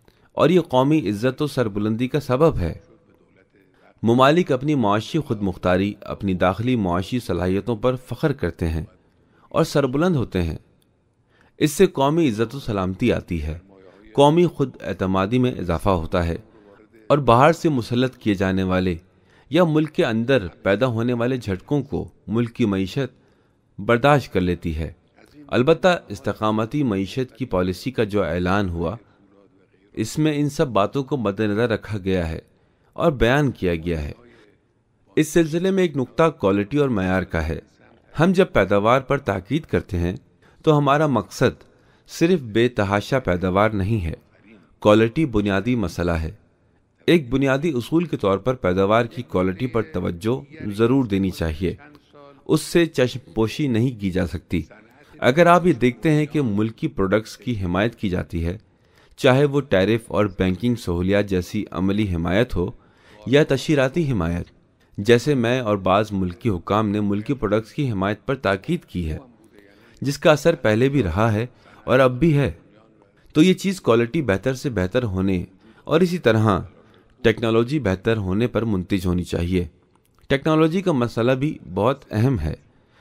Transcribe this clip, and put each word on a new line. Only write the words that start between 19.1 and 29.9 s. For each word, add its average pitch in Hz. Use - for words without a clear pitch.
یا 175
ملک 156
کے 175
اندر 117
پیدا 104
ہونے 120
والے 120
جھٹکوں 117
کو 82
ملک 117
کی 120
معیشت 98
برداشت 120
کر 98
لیتی 87
ہے۔ 80
البتہ 165
استقامتی 110
معیشت 107
کی 127
پالیسی 92
کا 123
جو 101
اعلان 90
ہوا، 85